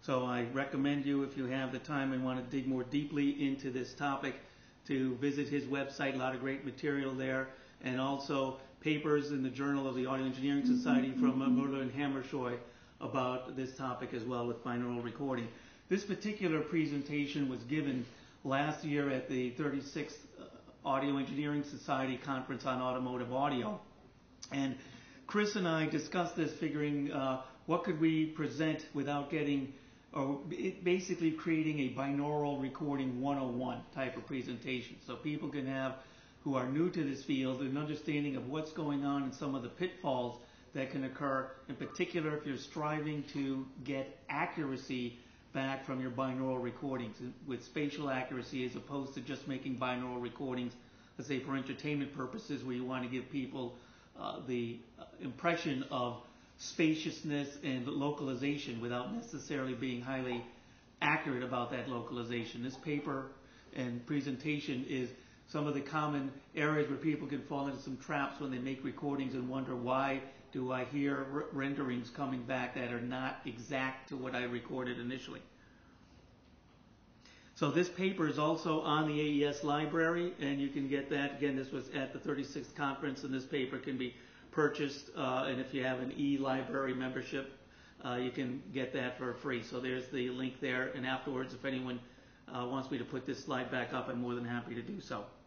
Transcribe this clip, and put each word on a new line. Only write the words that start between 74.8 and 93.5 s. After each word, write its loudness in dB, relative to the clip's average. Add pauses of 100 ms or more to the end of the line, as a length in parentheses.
initially?" -6 (2000)
So 4
this 6
paper 2
is 2
also 4
on 4
the 2
A 4
E 4
S 0
library, 4
and 2
you 2
can 0
get 0
that. 0
Again, 2
this -2
was -6
at -2
the -4
thirty-sixth -4
conference, -2
and -2
this 0
paper 0
can -4
be -2 (360)
purchased, 2
uh, 2
and 0
if -4
you 2
have 2
an -2
e-library 2
membership, -2 (500)
uh, -2
you 0
can -2 (100)
get 0
that -2
for -2
free. -2
So -4
there's -2
the 0
link -2
there, 0
and -2
afterwards, -2
if -8
anyone, -2 (480)
uh, -2
wants -2
me 0
to -2
put -6
this -4
slide -2